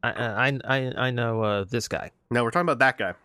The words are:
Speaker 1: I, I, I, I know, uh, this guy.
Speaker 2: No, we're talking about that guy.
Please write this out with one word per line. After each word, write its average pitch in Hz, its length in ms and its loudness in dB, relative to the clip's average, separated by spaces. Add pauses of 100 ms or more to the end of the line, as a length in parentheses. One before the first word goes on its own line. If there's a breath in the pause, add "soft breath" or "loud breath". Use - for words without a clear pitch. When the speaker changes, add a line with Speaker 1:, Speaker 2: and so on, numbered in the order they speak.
Speaker 1:
I, 117 80 -2
I, 123 540 0
I, 131 280 0 (140)
I 127 40 0
know, 117 320 0
uh, 104 220 0
this 110 240 -4
guy. - 240 -6 (180)
Speaker 2:
No, 120 140 2
we're 117 60 0
talking 175 180 0
about 135 120 0
that 131 180 6
guy. 92 160 -2 (100)